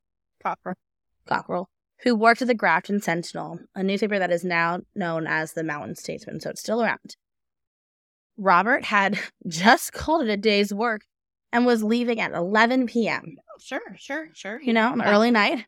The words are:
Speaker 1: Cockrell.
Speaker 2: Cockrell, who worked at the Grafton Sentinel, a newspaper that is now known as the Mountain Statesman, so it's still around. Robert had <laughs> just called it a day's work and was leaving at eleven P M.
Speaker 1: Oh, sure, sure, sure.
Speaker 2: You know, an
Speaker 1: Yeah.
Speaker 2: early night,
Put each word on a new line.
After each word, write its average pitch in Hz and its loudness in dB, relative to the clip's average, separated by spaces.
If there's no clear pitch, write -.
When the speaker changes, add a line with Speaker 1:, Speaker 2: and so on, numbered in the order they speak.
Speaker 1:
Cockrell. 185 -8
Speaker 2:
Cockrell, 180 -4
who 247 4
worked 226 4
at 240 0
the 247 2
Grafton 202 0
Sentinel, 165 -6
a 190 -4
newspaper 202 0
that 180 0
is 170 0
now 170 0
known 165 -4
as 156 -2
the 165 -6
Mountain 147 -8
Statesman, - -12
so - -10
it's - -14
still 226 -2
around. - -4
Robert 196 4
had 202 0
<laughs> - -16
just 185 4
called 311 0
it 220 0
a 202 0
day's 202 2
work 214 -4
and 240 4
was 233 4
leaving 233 0
at 180 -2
eleven 220 2
P 226 0
M. 147 -6
Speaker 1:
Oh, - -20
sure, 269 -12
sure, 311 -10
sure. 220 -12
Speaker 2:
You 247 -2
know, 226 2
an 240 -4
Speaker 1:
Yeah. 208 2
Speaker 2:
early 220 4
night, 220 0